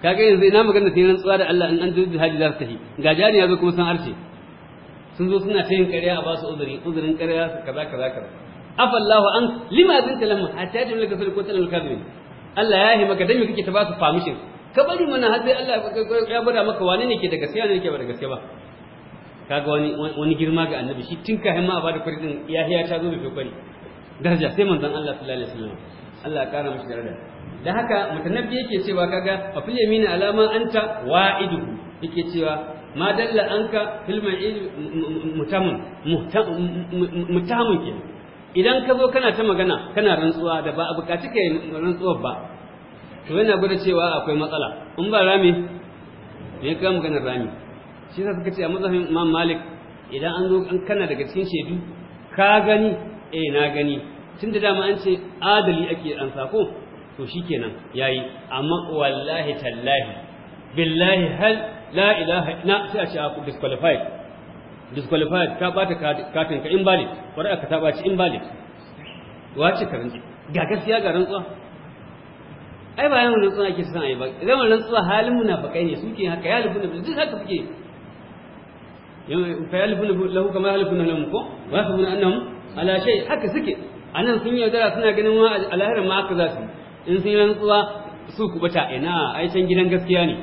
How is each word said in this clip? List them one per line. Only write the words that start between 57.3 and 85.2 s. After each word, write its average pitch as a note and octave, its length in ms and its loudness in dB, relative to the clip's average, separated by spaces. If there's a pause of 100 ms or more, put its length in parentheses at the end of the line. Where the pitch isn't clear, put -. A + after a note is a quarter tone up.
kenan, A#2 300 -4 (200)
ya C3 140 0
yi. C3 160 0 (280)
Amma C#3+ 260 0 (180)
wallahi D3 640 -2
tallahi, B2+ 560 -2 (640)
billahi E3+ 500 4 (120)
hal A3 180 4 (360)
la F#3+ 160 4 (140)
ilaha, E3+ 420 -2
na, G3+ 280 2
sai G#3 100 -2
a E3+ 40 -2
ce - 120 -6
a D3 160 -4 (100)
disqualified. C3+ 800 -2 (720)
Disqualified, D#3 640 0
ka F3+ 120 -2
ɓata F#3 240 0 (380)
katin D#3 300 -2
ka D3+ 60 -8
invalid, F#3 400 4 (260)
ƙuri'a D#3+ 260 -2
ka - 60 -8
ta D#3+ 140 0
ɓaci D#3 240 0
invalid. F3+ 380 0 (1120)
Wace F3 300 2
ka D3+ 100 -6
rantsu? A#2+ 240 -8 (320)
Ga E3 180 0
gaskiya G#3+ 300 0
ga G3 120 0
rantsuwa. F3+ 300 0 (1500)
Ai C#4 120 2
ba C#4 140 4
yawan A#3 200 6
rantsuwa G3 260 2
ake F3 160 -2
son E3+ 180 -6
a C#3+ 60 -2
yi C3 60 0
ba. B2+ 120 -4 (160)
Yawan B3 280 4
rantsuwa A3 320 4
halin G#3+ 320 2
munafakai F#3+ 500 0
ne D3+ 120 0
suke A3 320 -6
haka, E3+ 200 -4
ya G3+ 80 4
halifuna, G3+ 300 0
duk F3 300 -4
haka C#4+ 220 -2
suke. G3 200 -4 (2000)
Fa F3+ 60 -2
ya F#3 100 2
halifuna G#3 260 0 (220)
lahu F#3+ 180 2
kama F#3+ 160 2
ya G3 60 2
halifuna F3 300 2
lahum D#3 260 0
ko? G#3 100 -2 (320)
Wa D#3+ 60 2
yahsabuna F#3+ 340 2
annahum G3+ 260 2 (380)
ala F#3 240 2
shay. A3 260 2
Haka G3+ 220 -2
suke. G3 260 -2 (400)
A E3 80 0
nan A#3 220 2
sun A#3 100 0
yaudara A3+ 400 2
suna G#3 180 2
ganin G#3+ 220 4